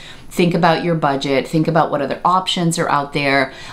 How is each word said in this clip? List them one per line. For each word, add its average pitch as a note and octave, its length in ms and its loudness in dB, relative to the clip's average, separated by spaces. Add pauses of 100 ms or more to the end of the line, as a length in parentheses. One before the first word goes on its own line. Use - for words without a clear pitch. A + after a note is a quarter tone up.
(300)
think F3 240 2
about E3 300 2
your E3+ 100 0
budget, C#3 540 0
think D#3 180 2
about D#3+ 240 2
what D3 100 0
other C#3 240 -4
options F3 540 0
are E3 100 -2
out C#3+ 240 -2
there. C#3 400 2 (200)